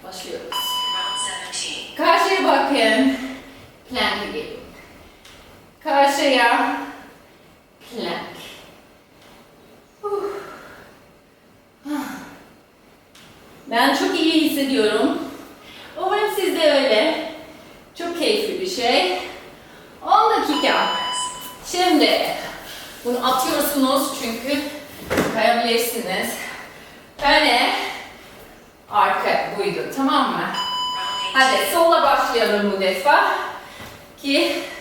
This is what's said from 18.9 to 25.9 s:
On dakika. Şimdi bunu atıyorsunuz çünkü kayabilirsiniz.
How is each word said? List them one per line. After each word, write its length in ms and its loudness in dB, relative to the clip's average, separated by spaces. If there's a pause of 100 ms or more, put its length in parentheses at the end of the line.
On 260 4
dakika. 560 2 (840)
Şimdi 640 4 (680)
bunu 220 0
atıyorsunuz 920 0
çünkü 400 -4 (720)
kayabilirsiniz. 960 0 (920)